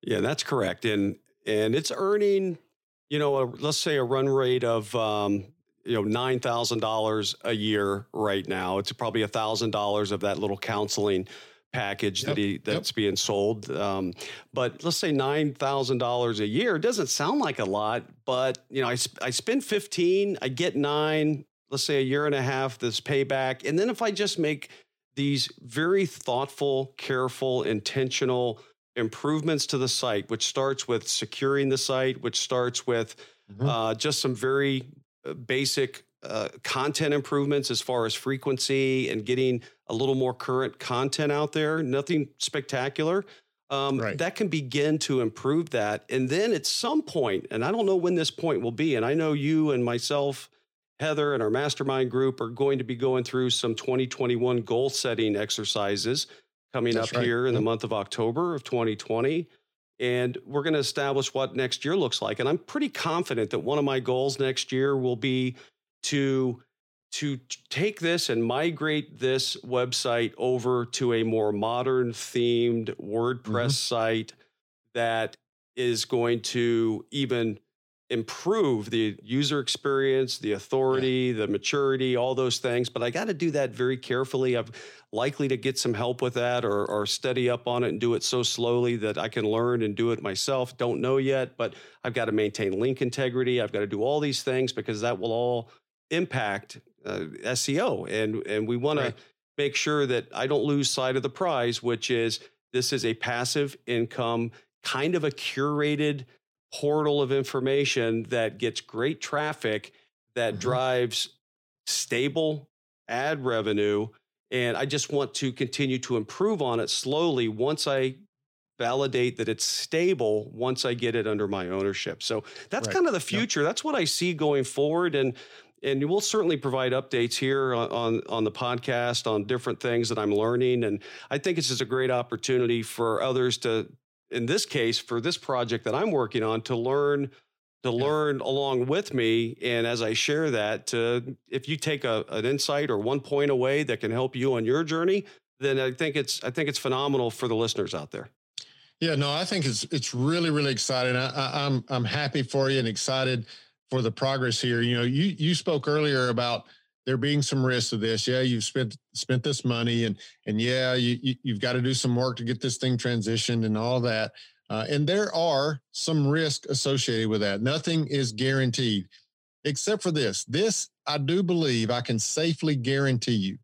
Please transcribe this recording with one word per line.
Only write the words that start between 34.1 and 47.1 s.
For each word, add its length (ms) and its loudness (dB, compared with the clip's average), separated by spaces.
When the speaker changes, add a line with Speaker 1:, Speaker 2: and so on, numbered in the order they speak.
Speaker 1:
some 120 0
very, 540 0
uh, 100 -6
basic, 720 -2
uh, 260 -4
content 500 0
improvements 560 0
as 120 -2
far 240 0
as 100 -2
frequency 920 0
and 160 -2
getting 360 2
a 60 -4
little 220 2
more 180 2
current 460 -2
content 520 0
out 200 0
there, 320 0
nothing 460 0
spectacular. 840 -2
Um, 300 0
Speaker 2:
Right. 180 -2
Speaker 1:
that 180 -2
can 120 0
begin 520 0
to 220 0
improve 500 0
that. 380 0
And 200 0
then 240 2
at 120 -2
some 380 0
point, 480 0